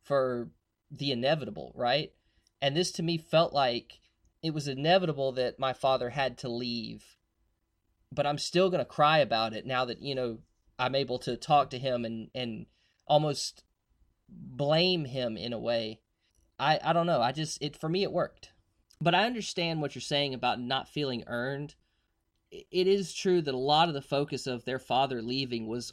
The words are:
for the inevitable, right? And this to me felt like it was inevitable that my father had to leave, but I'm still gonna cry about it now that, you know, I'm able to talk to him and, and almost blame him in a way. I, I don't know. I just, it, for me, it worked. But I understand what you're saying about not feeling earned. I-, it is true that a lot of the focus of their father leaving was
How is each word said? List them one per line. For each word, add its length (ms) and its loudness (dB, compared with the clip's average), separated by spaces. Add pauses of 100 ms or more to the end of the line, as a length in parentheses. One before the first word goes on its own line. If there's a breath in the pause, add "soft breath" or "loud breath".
for 460 0 (420)
the 200 -4
inevitable, 640 -2
right? 360 0 (500)
And 140 0
this 180 0
to 100 -4
me 140 0
felt 360 2
like 460 0 (420)
it 120 -4
was 140 -4
inevitable 640 2
that 260 -2
my 140 0
father 380 0
had 280 -2
to 100 -6
leave, 680 -8 (920)
but 140 -2
I'm 120 0
still 320 2
gonna 160 0
cry 340 4
about 340 2
it 120 -8
now 200 0
that, 160 -8
you 140 -6
know, 240 -4 (400)
I'm 160 0
able 240 0
to 160 -4
talk 360 4
to 80 -6
him 260 0
and, 280 -8
and 320 -8 (400)
almost 580 2 (640)
blame 760 0
him 320 -4
in 160 -6
a 60 -4
way. 400 -2 (580)
I, 260 2
I 100 2
don't 120 2
know. 160 2
I 120 2
just, 280 -6
it, 140 -6
for 140 -6
me, 140 0
it 100 -2
worked. 380 -6 (500)
But 120 2
I 120 4
understand 560 -4
what 120 -4
you're 80 -10
saying 320 -2
about 280 -2
not 260 -4
feeling 400 -4
earned. 480 -6 (800)
I-, 180 -16
it 160 2
is 260 2
true 280 4
that 120 -2
a 40 -2
lot 320 4
of 40 -2
the 80 -4
focus 460 -2
of 180 -4
their 140 -2
father 420 0
leaving 460 -4
was 260 -6